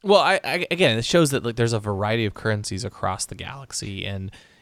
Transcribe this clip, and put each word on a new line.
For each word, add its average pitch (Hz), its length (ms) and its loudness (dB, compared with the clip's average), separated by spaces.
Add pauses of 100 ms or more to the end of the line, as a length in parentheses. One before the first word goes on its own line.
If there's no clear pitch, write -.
Well, 196 180 6
I, 180 220 4
I, 175 280 -2
again, 170 260 4
it 117 80 -2
shows 165 240 4
that, 135 160 -2
like, 117 120 -4
there's 117 160 2
a 113 60 0
variety 104 460 0
of 101 80 -2
currencies 104 500 -4
across 95 420 -4
the - 100 -14
galaxy, 104 680 -10
and, 98 260 -6 (300)